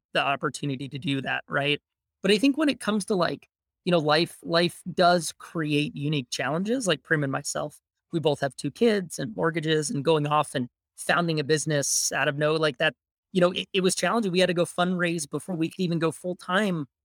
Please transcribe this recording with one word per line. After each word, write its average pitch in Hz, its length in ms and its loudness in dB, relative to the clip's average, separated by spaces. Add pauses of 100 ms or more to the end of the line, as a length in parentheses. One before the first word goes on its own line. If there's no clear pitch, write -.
(140)
the 170 60 0
opportunity 139 680 -4
to 139 100 -10
do 135 220 -2
that, 127 260 -6
right? 143 320 0 (420)
But 190 100 2
I 214 60 6
think 269 200 2
when 302 120 2
it 247 120 -4
comes 208 240 -2
to, 214 100 -2
like, 165 320 -2 (380)
you 175 60 0
know, 175 80 4
life, 156 440 2
life 170 380 0 (100)
does 175 400 2
create 151 640 -2
unique 143 360 -2
challenges. 196 560 -2
Like 156 160 0
Prim 151 200 0
and 135 80 -2
myself, 147 480 -6 (320)
we 170 80 -2
both 147 220 0
have 139 140 -2
two 143 160 -6
kids 208 480 0
and 147 160 -8
mortgages 160 540 0
and 143 140 -4
going 151 240 2
off 151 280 0
and 123 120 -2 (300)
founding 165 420 0
a 143 40 -2
business 147 680 0
out 147 160 0
of 143 100 -2
no, 151 180 2
like 156 240 0
that, 156 160 0 (360)
you 185 100 2
know, 180 100 6
it, - 220 -8
it 190 80 2
was 185 140 4
challenging. 196 360 0
We 180 80 2
had 185 80 6
to 180 60 -2
go 165 120 2
fundraise 175 640 -2
before 170 260 -6
we 160 140 -2
could - 120 -8
even 170 180 0
go 160 120 0
full 180 240 -8
time 180 520 0 (180)